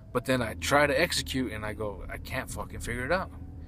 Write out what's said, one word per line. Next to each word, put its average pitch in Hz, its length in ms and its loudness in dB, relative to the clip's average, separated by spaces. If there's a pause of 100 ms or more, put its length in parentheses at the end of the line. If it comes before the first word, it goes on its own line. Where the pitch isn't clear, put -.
(140)
But 123 120 0
then 127 160 4
I 107 140 -2
try 147 320 6
to 139 120 4
execute 135 520 2
and 107 140 -6
I 107 80 -4
go, 101 360 -4
"I 95 80 -6
can't 127 320 -6
fucking 104 300 -6
figure 120 260 -2
it 139 60 0
out." 180 180 0 (380)